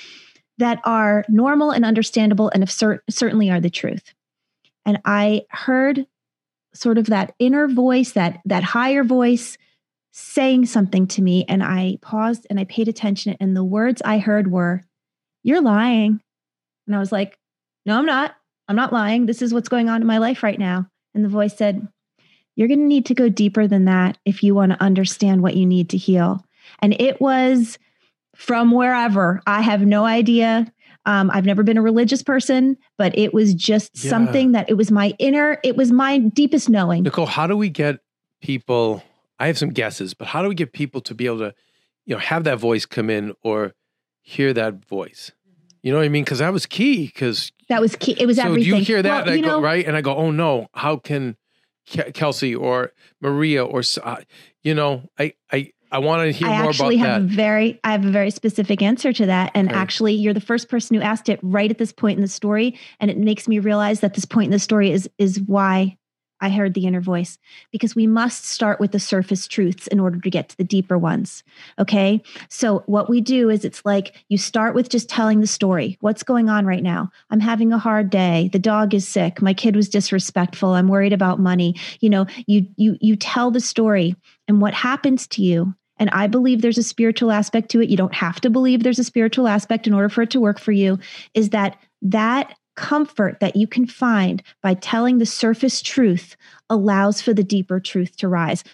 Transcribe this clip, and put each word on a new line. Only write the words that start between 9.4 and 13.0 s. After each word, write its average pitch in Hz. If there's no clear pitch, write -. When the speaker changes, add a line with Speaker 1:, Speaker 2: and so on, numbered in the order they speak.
Speaker 1:
saying 262
something 190
to 190
me. 180
And 190
I 185
paused 226
and 202
I 190
paid 220
attention. 208